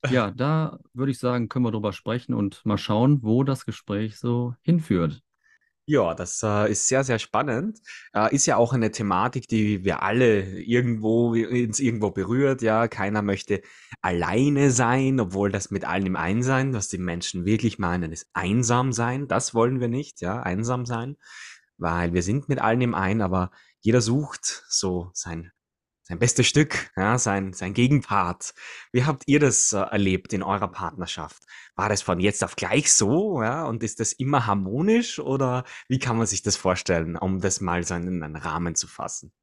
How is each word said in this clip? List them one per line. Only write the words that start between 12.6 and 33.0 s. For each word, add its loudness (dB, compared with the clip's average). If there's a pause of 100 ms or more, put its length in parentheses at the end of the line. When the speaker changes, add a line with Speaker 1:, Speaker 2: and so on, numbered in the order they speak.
Speaker 2:
ja. 2
Keiner -2
möchte -2 (400)
alleine 2
sein, 2
obwohl 0
das -4
mit -4
allen -2
im -2
Ein 0
sein, 0
was -4
die -8
Menschen -6
wirklich 0
meinen, -2
ist -14
einsam 2
sein. -4
Das -2
wollen 2
wir 0
nicht, -6
ja, -4
einsam -2
sein, -6 (640)
weil 0
wir 2
sind -2
mit 0
allen 2
im 0
Ein, 0
aber 0 (280)
jeder 4
sucht -4
so -4
sein, -10 (520)
sein -8
bestes 2
Stück, 0
ja, 2
sein, -2
sein -6
Gegenpart. 2 (380)
Wie 2
habt -2
ihr 6
das, 4
äh, -2
erlebt 0
in -2
eurer -2
Partnerschaft? -10 (320)
War 0
das 2
von 0
jetzt 2
auf -6
gleich 2
so, 2